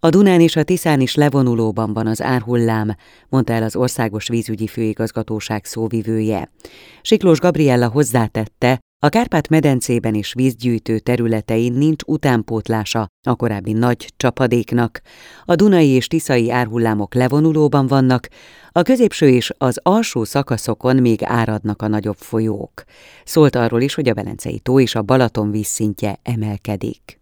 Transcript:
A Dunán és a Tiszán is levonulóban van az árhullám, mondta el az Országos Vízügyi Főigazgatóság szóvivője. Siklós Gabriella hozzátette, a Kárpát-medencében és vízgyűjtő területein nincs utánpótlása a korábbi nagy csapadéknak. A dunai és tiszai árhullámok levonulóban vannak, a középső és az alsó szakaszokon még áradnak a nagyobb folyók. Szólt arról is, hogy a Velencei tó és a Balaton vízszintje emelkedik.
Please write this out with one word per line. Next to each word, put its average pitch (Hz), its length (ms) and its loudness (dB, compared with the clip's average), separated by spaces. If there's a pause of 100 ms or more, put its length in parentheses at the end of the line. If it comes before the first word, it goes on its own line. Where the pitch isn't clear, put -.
A 165 60 6
Dunán 185 320 6
és 165 140 4
a 156 80 0
Tiszán 160 380 0
is 127 140 -2
levonulóban 117 760 0
van 110 140 -4
az 110 140 -4
árhullám, 113 720 -2 (340)
mondta 123 240 0
el 113 100 0
az 110 120 -4
Országos 113 520 -4
Vízügyi 110 400 -4
Főigazgatóság 110 960 -6
szóvivője. 110 880 -4 (500)
Siklós 180 380 2
Gabriella 143 480 2
hozzátette, 120 920 -2 (240)
a 156 60 4
Kárpát-medencében 143 1040 0
és 104 180 -6
vízgyűjtő 117 680 -2
területein 117 760 0
nincs 151 320 0
utánpótlása 113 1040 -2 (200)
a 123 80 0
korábbi 107 360 -4
nagy 120 460 -2
csapadéknak. 120 840 -2 (440)
A 175 100 2
dunai 175 320 6
és 131 200 2
tiszai 123 440 0
árhullámok 113 640 -2
levonulóban 143 760 2
vannak, 127 400 2 (440)
a 175 100 2
középső 214 480 4
és 123 280 2
az 127 260 -2
alsó 190 400 0
szakaszokon 127 720 -2
még 120 280 2
áradnak 107 580 -2
a 107 60 -4
nagyobb 104 300 -2
folyók. 110 680 -6 (420)
Szólt 151 300 4
arról 117 260 0
is, 139 120 -2
hogy 135 160 -2
a 110 40 0
Velencei 107 460 -8
tó 127 200 2
és 123 160 2
a 110 60 -2
Balaton 113 500 0
vízszintje 107 720 -4
emelkedik. 107 1000 -6